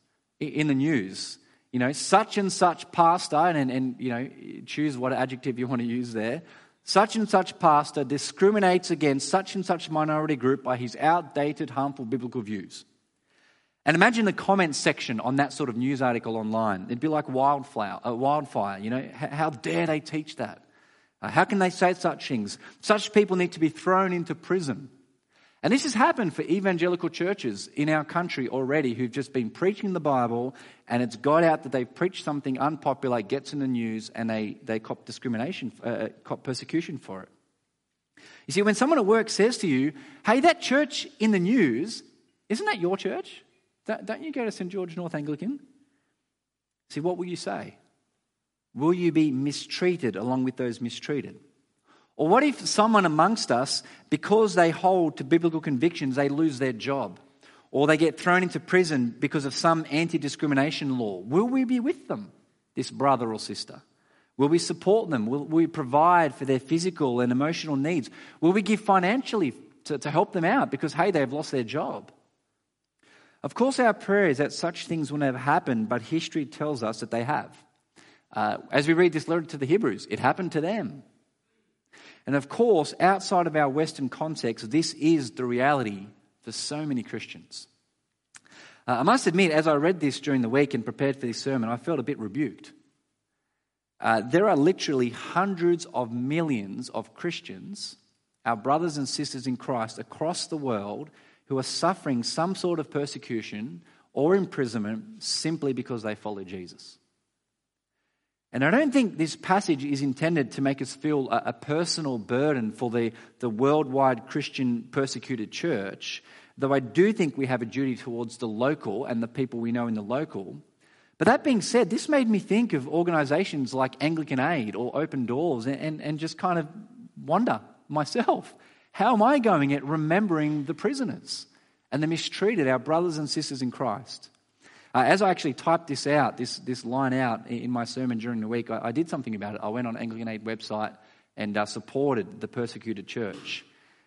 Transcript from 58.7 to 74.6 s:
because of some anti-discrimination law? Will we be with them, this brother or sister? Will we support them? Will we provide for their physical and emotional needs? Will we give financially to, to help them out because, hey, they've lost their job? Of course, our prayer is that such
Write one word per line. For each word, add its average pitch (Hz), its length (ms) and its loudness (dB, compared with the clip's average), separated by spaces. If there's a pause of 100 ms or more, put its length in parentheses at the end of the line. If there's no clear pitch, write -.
because 147 260 -2
of 135 80 -4
some 165 380 2
anti-discrimination 147 1080 0
law? 104 200 -4
Will 135 280 2
we 262 180 2
be 247 140 0
with 277 300 -4
them, 104 240 -8 (420)
this 131 160 -6
brother 120 400 2
or 107 80 -6
sister? - 440 -12 (560)
Will 139 100 4
we 165 100 4
support 185 520 2
them? 117 160 0
Will 139 180 -4
we 160 220 4
provide 156 680 4
for 135 120 -6
their 131 120 4
physical 160 640 0
and 123 100 4
emotional 151 460 0
needs? 143 320 0 (320)
Will 160 120 6
we 208 100 4
give 202 180 2
financially 190 720 2 (320)
to, 147 140 -4
to 147 120 -6
help 165 220 2
them 175 140 0
out 165 240 2
because, 147 240 -4
hey, 185 160 2
they've 143 200 2
lost 147 200 -6
their 131 140 -2
job? 113 460 -6 (1300)
Of - 100 -8
course, 262 260 0
our 240 140 6
prayer 196 360 2
is 127 100 2
that 143 160 0
such - 320 -6